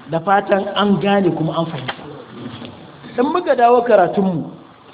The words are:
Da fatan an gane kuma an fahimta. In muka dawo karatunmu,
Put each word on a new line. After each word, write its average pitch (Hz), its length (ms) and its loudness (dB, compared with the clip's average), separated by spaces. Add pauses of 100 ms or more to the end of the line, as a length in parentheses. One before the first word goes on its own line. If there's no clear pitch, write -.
(100)
Da 160 100 -2
fatan 196 540 0
an 196 260 2
gane 196 340 2
kuma 160 240 -2
an 165 80 -2
fahimta. 131 380 -10 (1120)
In 247 140 2
muka 349 220 0
dawo 240 280 4
karatunmu, 190 680 2 (440)